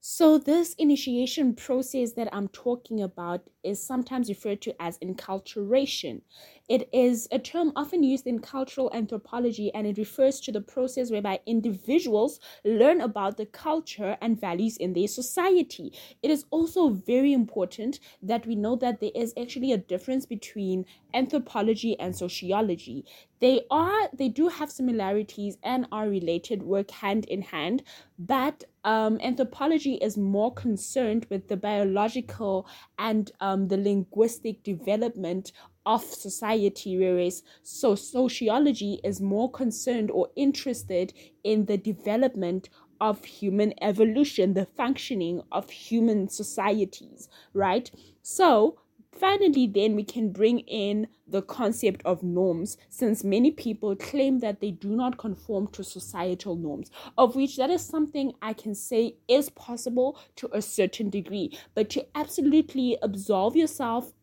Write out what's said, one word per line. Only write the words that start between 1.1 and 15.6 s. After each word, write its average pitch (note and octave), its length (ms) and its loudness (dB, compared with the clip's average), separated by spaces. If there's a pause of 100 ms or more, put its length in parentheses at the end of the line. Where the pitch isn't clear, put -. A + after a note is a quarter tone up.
process B3+ 580 -2
that A#3 200 -4
I'm G3+ 160 -4
talking A#3+ 540 -4
about F3 440 -6 (160)
is G3 200 -6
sometimes B3+ 480 -4
referred G3+ 320 -6
to G3+ 180 -6
as E3+ 180 -8
enculturation. G3 1200 -4 (480)
It A#3 220 2
is B3 400 4
a C4 60 0
term D#4+ 360 0
often D4 300 2
used C4 240 2
in A#3 100 -2
cultural C4 560 -4
anthropology, A3+ 800 -2
and G#3+ 120 -2
it G3+ 120 -2
refers C4+ 420 2
to - 120 -8
the G#3 80 -2
process B3+ 500 -4
whereby G#3 340 -2
individuals A3+ 960 2 (260)
learn A#3 360 6
about G#3 360 -2
the G#3+ 100 -8
culture D4+ 760 -4
and A3+ 180 0
values G3+ 360 -2
in F#3 160 -4
their F3+ 160 2
society. E4+ 840 0 (300)